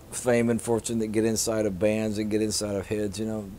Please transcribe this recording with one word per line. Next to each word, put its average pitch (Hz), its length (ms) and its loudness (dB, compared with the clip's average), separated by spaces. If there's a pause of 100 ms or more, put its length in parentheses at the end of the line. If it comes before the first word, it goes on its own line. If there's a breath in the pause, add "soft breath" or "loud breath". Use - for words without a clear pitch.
(100)
fame 120 400 2
and 113 100 2
fortune 117 380 0
that 110 100 0
get 110 160 2
inside 110 400 0
of 95 140 0
bands 107 400 2
and 110 100 -2
get 107 140 2
inside 104 320 -2
of 95 140 -2
heads. 104 320 -2
You 110 60 -2
know, 107 320 -6